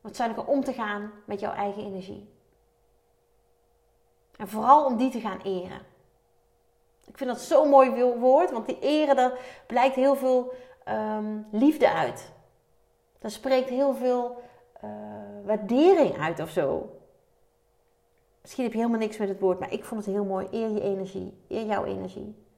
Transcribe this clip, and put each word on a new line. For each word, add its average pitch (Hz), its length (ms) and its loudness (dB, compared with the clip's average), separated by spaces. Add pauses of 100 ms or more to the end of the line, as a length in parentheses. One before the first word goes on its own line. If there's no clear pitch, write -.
Wat 202 160 -16
zuiniger 226 300 -4
om 277 180 0
te 269 80 -4
gaan 208 400 -6 (140)
met 202 140 -8
jouw 208 120 -6
eigen 202 320 -6
energie. 202 440 -12 (2000)
En 208 120 -10
vooral 233 360 6
om 254 120 0
die 254 140 2
te 233 100 -6
gaan 196 200 -8
eren. 185 400 -6 (1300)
Ik - 120 -20
vind 254 120 -4
dat 233 100 -6
zo'n 294 280 4
mooi 269 220 8
wo-, 240 280 0
woord, 262 320 6
want 220 160 -6
die - 120 -6
eren, 294 380 2
daar 254 220 0 (280)
blijkt 254 280 2
heel 262 220 4
veel, 254 360 0 (320)
ehm, 214 540 -4 (120)
liefde 269 420 4
uit. 156 400 -6 (880)
Daar 220 120 -10
spreekt 262 380 0
heel 262 260 2
veel, 247 480 -2 (380)
eh, 208 100 -14 (540)
waardering 233 720 4
uit 160 220 -4
of 165 100 -6
zo. - 460 -2 (1400)
Misschien - 240 -6
heb 226 80 -4
je 214 60 -4
helemaal 233 220 0
niks 220 160 -4
met 208 120 -4
het 196 120 -6
woord, 185 180 2
maar - 140 -8
ik 214 120 -6
vond 214 200 -8
het 190 100 -4
heel 208 100 -2
mooi. 190 260 -4
Eer 226 200 -4
je 208 100 -2
energie, 190 580 -6 (100)
eer 220 180 -6
jouw 202 180 -4
energie. 190 520 -10 (220)